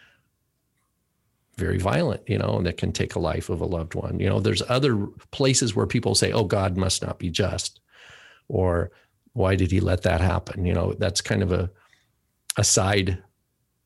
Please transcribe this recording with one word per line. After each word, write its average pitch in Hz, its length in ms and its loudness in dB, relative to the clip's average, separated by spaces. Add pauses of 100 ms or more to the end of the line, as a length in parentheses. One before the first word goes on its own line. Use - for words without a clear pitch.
(1600)
very 92 220 0
violent, 120 480 0
you 101 120 0
know, 104 180 0
and 98 80 0
that 87 140 -2
can 92 140 -2
take - 220 -4
a - 40 -4
life 82 320 -2
of 87 100 -4
a 85 60 -2
loved 85 280 -4
one. 90 240 -4
You 95 80 0
know, 101 140 2
there's 98 300 0
other 123 360 0 (260)
places 131 440 2
where 107 100 2
people 110 280 0
say, 101 180 2
"Oh, 110 120 2
God 95 340 0
must 92 240 0
not - 160 -6
be 87 100 -4
just," 87 500 -4 (680)
or, 87 420 0 (440)
"Why 95 200 2
did 92 160 2
he 95 80 4
let 90 240 0
that 87 200 2
happen?" 90 420 0
You 90 80 0
know, 90 220 0
that's 95 260 -2
kind 104 220 0
of 92 100 0
a, 90 180 0 (880)
a 104 80 2
side 95 580 2 (640)